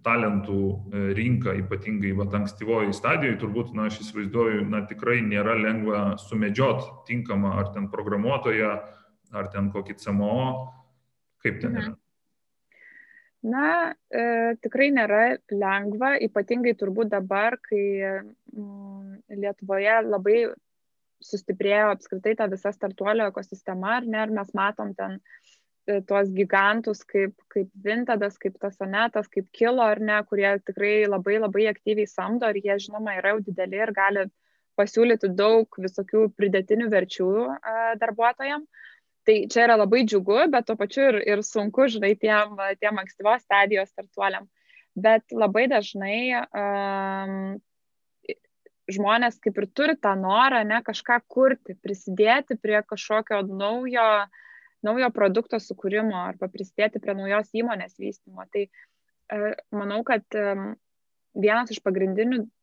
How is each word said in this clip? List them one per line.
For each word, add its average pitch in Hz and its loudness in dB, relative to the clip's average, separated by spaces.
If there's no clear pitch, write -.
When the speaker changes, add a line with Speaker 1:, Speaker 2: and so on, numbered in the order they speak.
Speaker 1:
talentų, 104 0
e, 98 -6
rinka, 113 0
ypatingai, 98 -4
vat, 101 -4
ankstyvojoj 104 -2
stadijoj, 131 0
turbūt, 113 -6
na, 107 -2
aš 107 -6
įsivaizduoju, 107 -2
na, 104 -2
tikrai 120 -2
nėra 104 0
lengva 107 -2
sumedžiot 117 -2
tinkamą 101 -2
ar 98 -2
ten 101 -6
programuotoją, 107 0
ar 98 -8
ten 98 -2
kokį 98 -8
C - -10
M 101 2
O. 117 0
Kaip 107 -2
ten - -4
yra? 220 -6
Speaker 2:
Mhm. - -18
Na, 285 0
e, 233 -2
tikrai 262 2
nėra 220 4
lengva, 202 0
ypatingai 233 0
turbūt 208 -2
dabar, 202 0
kai, 196 -2
mm, 196 -14
Lietuvoje 202 -2
labai 208 2
sustiprėjo 202 0
apskritai 190 -2
ta 220 -2
visa 196 -4
startuolio 202 -2
ekosistema, 190 -6
ar 247 -6
ne? 220 -2
Ir 214 -4
mes 202 -4
matom 202 -4
ten, 190 -8
e, 202 2
tuos 202 0
gigantus 202 2
kaip, 196 -2
kaip 190 -2
Vintedas, 208 -2
kaip 190 -6
tas 196 -8
Sonetas, 208 -2
kaip 190 -6
Kilo, 240 2
ar 208 2
ne, 214 0
kurie 202 2
tikrai 208 2
labai, 196 0
labai 208 2
aktyviai 208 -2
samdo 220 -2
ir 202 -2
jie, 202 0
žinoma, 208 -6
yra 196 2
jau 214 -4
dideli 190 -4
ir 220 4
gali 196 4
pasiūlyti 220 4
daug 220 6
visokių 196 0
pridėtinių 202 2
verčių, 190 2
e, 226 -6
darbuotojam. 240 -2
Tai 220 8
čia 233 6
yra 233 8
labai 220 4
džiugu, 208 4
bet 247 2
tuo 220 -4
pačiu 262 2
ir, 220 4
ir 208 0
sunku, 214 2
žinai, 214 2
tiem, 208 2
tiem 208 0
ankstyvos 202 0
stadijos 202 2
startuoliam. 196 -4
Bet 220 4
labai 220 2
dažnai, 226 -2
em, 196 -4
žmonės 214 2
kaip 202 -4
ir 202 -4
turi 302 0
tą 202 0
norą, 220 2
ne, 220 0
kažką 233 -2
kurti, 254 2
prisidėti 214 0
prie 214 0
kažkokio 214 -4
naujo, 226 -2
naujo 240 0
produkto 208 2
sukūrimo 202 -2
arba 180 -6
prisidėti 208 -4
prie 202 -4
naujos 196 -2
įmonės 214 -4
vystymo. 190 -12
Tai, 202 -2
e, - -10
manau, 202 -4
kad, 220 -2
em, 202 -4
vienas 214 2
iš 214 -10
pagrindinių 208 0